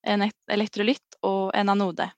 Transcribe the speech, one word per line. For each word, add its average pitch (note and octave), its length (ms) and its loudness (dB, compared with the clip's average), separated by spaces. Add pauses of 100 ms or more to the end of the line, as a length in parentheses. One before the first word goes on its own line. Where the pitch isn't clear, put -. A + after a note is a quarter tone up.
en G3+ 200 0
ek-, G#3+ 220 -4
elektrolytt G#3 720 -2
og G3 320 0
en G3+ 180 2
anode. G3 360 0 (120)